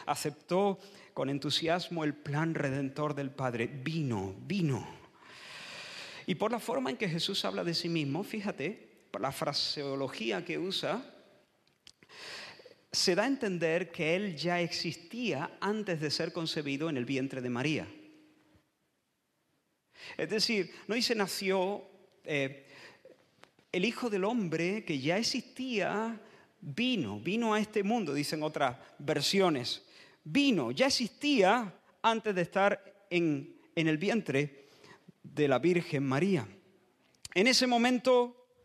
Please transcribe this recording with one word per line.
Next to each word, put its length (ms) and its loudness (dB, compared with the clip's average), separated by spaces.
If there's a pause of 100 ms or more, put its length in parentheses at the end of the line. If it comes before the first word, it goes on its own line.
aceptó 760 0 (340)
con 160 -2
entusiasmo 720 0
el 120 0
plan 400 -2
redentor 600 -2
del 160 -6
Padre. 380 -2
Vino, 720 -2
vino. 440 0 (1400)
Y 80 0
por 160 0
la 80 0
forma 320 -2
en 60 -4
que 120 -2
Jesús 360 -2
habla 180 -2
de 100 0
sí 160 -2
mismo, 360 0
fíjate, 880 -6
por 80 -4
la 100 0
fraseología 1120 -2
que 140 -4
usa, 420 -2 (1900)
se 240 2
da 80 4
a 60 2
entender 640 0
que 240 0
Él 200 -4
ya 240 0
existía 1000 -4
antes 400 -2
de 100 -2
ser 220 -2
concebido 580 -2
en 60 -2
el 80 -2
vientre 360 -2
de 100 -4
María. 360 0 (2250)
Es 140 -4
decir, 440 0 (140)
no 60 0
dice 200 0
nació, 720 0 (380)
eh, 420 -4 (1040)
el 140 0
Hijo 260 0
del 140 0
Hombre 600 0
que 140 -2
ya 200 0
existía, 1040 -2 (400)
vino, 600 -2
vino 340 0
a 60 4
este 220 -2
mundo, 300 2
dicen 300 -2
otras 340 0 (220)
versiones. 880 2 (380)
Vino, 460 4
ya 160 4
existía 840 4 (300)
antes 320 2
de 80 2
estar 640 0
en, 480 0 (180)
en 140 2
el 100 4
vientre 680 0 (540)
de 260 0
la 100 6
Virgen 460 2
María. 440 2 (840)
En 120 6
ese 200 6
momento, 840 4 (160)